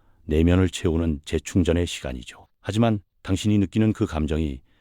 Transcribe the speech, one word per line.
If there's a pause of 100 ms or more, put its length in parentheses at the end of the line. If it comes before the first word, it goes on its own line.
(240)
내면을
채우는
재충전의
시간이죠. (140)
하지만 (220)
당신이
느끼는
그
감정이 (200)